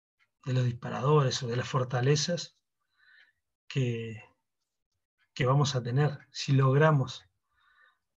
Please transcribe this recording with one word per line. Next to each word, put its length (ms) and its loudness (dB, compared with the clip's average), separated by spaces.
de 80 -4
los 120 2
disparadores 760 0
o 40 -6
de 80 -4
las 120 -4
fortalezas 920 -2
que, 560 -4
que 120 -2
vamos 300 2
a 80 -2
tener 360 0
si 220 -2
logramos, 720 2